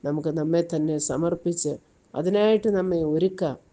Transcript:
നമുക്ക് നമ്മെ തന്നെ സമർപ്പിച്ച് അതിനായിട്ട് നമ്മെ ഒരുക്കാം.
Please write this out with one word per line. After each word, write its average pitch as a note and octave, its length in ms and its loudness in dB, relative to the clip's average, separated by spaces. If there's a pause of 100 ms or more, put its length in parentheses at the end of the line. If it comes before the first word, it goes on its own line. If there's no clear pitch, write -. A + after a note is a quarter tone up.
നമുക്ക് D3+ 340 -2
നമ്മെ D#3+ 240 2
തന്നെ D#3 360 -2
സമർപ്പിച്ച് E3+ 760 -2 (400)
അതിനായിട്ട് G#3 640 2
നമ്മെ F3+ 260 0
ഒരുക്കാം. D#3+ 540 0 (160)